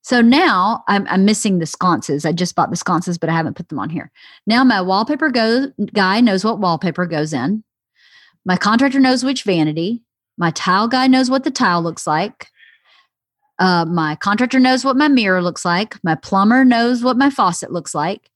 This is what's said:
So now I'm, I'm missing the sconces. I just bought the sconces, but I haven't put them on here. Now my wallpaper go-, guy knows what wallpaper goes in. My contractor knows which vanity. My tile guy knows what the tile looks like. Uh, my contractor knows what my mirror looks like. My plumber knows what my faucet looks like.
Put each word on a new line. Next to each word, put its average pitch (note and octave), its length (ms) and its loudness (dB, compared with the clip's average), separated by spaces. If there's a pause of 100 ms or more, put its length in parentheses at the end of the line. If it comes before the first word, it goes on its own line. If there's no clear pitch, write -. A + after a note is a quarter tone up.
So B3 220 2
now A#3 640 2
I'm, G3+ 200 0
I'm F#3+ 180 2
missing G#3 320 0
the D#3+ 80 -2
sconces. D#3 580 -2
I D#3 80 0
just F3 220 -4
bought - 160 0
the E3+ 60 -6
sconces, E3+ 420 -4
but E3 100 -4
I D#3+ 60 0
haven't D#3+ 220 -2
put E3+ 120 -14
them D3 100 -8
on G#2+ 120 -6
here. D#3+ 200 -10 (360)
Now A#3 180 2
my A3+ 160 4
wallpaper A#3 500 -2
go-, A#3+ 420 0 (200)
guy G3+ 300 2
knows F#3+ 200 2
what G#3+ 160 -2
wallpaper F3+ 460 -2
goes D#3 300 -4
in. E3 300 -4 (800)
My F3+ 100 0
contractor C4+ 440 2
knows B3+ 240 2
which C4 180 -4
vanity. E3+ 600 -2 (360)
My E3+ 140 0
tile G3 360 0
guy B3+ 180 2
knows C4 220 4
what C4 160 -2
the D#4 60 -2
tile F#3 320 0
looks E3 240 -6
like. E3 420 -4 (1120)
Uh, F3+ 260 2
my D#3+ 320 -2
contractor A#3 420 -2
knows B3+ 260 2
what C4 120 0
my D4 120 2
mirror G#3 320 2
looks F3 240 -4
like. F#3 380 -2
My D#3+ 140 0
plumber G#3+ 480 2
knows A#3+ 400 2
what B3+ 120 2
my C#4 140 4
faucet F#3+ 400 -2
looks E3 240 -8
like. D#3+ 400 -6